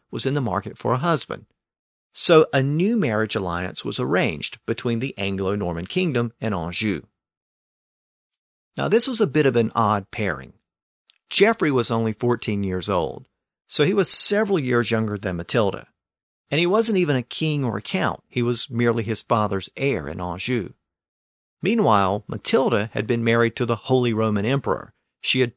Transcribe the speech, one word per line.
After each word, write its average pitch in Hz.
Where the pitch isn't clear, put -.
was 120
in 131
the 143
market 101
for -
a 123
husband. 160
So 160
a 139
new 165
marriage 110
alliance 90
was 120
arranged 127
between 117
the 135
Anglo-Norman 98
Kingdom 123
and 110
Anjou. 87
Now, 139
this 214
was 233
a 214
bit 147
of 120
an 113
odd 104
pairing. 73
Geoffrey 202
was 120
only 113
fourteen 113
years 92
old, 87
so -
he 180
was 196
several 202
years 120
younger 107
than 95
Matilda. 98
And 147
he 175
wasn't 214
even 147
a 123
king 147
or 107
a 104
count. -
He 123
was 120
merely 117
his 104
father's 104
heir 117
in 85
Anjou. 92
Meanwhile, 107
Matilda 123
had 110
been 117
married 117
to 123
the 113
Holy 123
Roman 107
Emperor. 123
She -
had 123